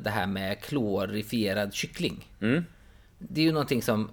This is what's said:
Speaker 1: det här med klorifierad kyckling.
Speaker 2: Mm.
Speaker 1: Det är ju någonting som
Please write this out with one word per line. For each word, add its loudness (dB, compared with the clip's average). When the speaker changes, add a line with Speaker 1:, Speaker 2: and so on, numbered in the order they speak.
Speaker 1:
det 0
här 0
med -2
klorifierad 0
kyckling. -4
Speaker 2:
Mm. 2
Speaker 1:
Det -4
är 6
ju 4
någonting 2
som 2